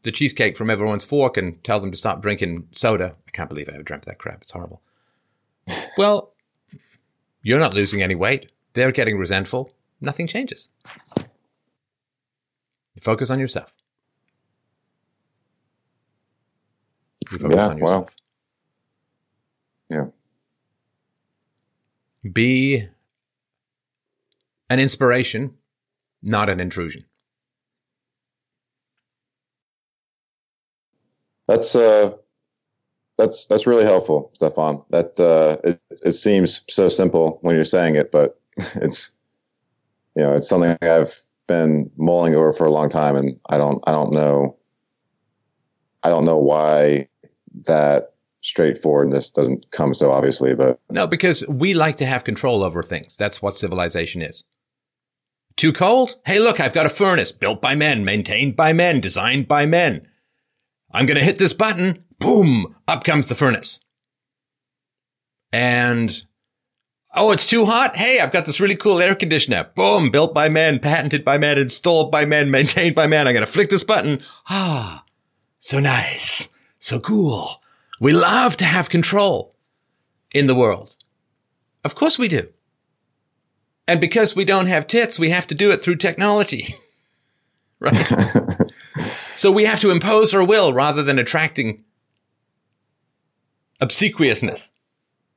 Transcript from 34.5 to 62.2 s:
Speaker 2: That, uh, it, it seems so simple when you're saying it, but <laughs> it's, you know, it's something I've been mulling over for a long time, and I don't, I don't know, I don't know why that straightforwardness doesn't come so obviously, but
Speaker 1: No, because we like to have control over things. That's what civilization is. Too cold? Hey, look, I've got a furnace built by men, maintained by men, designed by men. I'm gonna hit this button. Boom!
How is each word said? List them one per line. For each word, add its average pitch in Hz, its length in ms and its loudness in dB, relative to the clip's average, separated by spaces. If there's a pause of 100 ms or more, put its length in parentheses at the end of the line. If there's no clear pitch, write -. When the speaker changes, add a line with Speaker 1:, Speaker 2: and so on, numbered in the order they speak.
Speaker 2:
That, 85 300 -2
uh, 80 380 4 (100)
it, 87 140 -2 (220)
it 87 100 0
seems 98 560 0
so 95 200 2
simple 87 520 0
when 85 140 0
you're 78 100 2
saying 85 300 0
it, 73 160 0
but 73 360 2
<laughs> - 100 -20 (180)
it's, - 360 -6 (1040)
you 78 80 0
know, 71 120 2
it's - 120 -2
something 85 340 2
I've 82 380 2 (280)
been 78 500 0
mulling 85 380 2
over 78 180 4
for 82 120 0
a 78 60 4
long 76 180 0
time, 73 260 0
and 69 240 -4 (100)
I 76 80 0
don't, 71 300 0
I 80 40 0
don't 76 220 -2
know, 71 420 0 (1500)
I 82 60 2
don't 82 160 2
know 80 120 4
why 73 720 2 (580)
that 73 480 2 (280)
straightforwardness 71 880 0
doesn't 65 420 -2
come 71 220 -2
so 69 180 2
obviously, 67 420 0
but 64 260 0 (100)
Speaker 1:
No, - 180 -4
because 175 400 -2
we 151 260 -2
like 156 240 0
to 143 80 -4
have 127 180 -4
control 113 400 -2
over 85 200 -4
things. - 320 -12
That's 104 260 -6
what 101 140 -4
civilization 87 640 -6
is. 80 220 -12 (1120)
Too 156 160 0
cold? 233 440 2 (100)
Hey, 196 140 0
look, 226 200 2
I've 135 140 -2
got 156 120 2
a 151 40 0
furnace 185 420 0
built - 300 -6
by 135 140 0
men, 147 280 0
maintained 104 520 -2
by 160 180 4
men, 170 260 2
designed 113 480 -2
by 147 180 2
men. 156 420 0 (840)
I'm 127 140 0
gonna 143 180 2
hit 175 160 2
this 185 140 2
button. 190 500 -2 (160)
Boom! 156 560 2 (120)